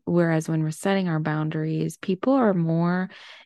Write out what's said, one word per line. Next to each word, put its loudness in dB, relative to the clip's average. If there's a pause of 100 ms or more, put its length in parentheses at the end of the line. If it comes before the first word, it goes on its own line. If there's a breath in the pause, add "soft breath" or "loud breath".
whereas 2
when 0
we're -2
setting -2
our 0
boundaries, -2
people 0
are 4
more 0 (360 loud breath)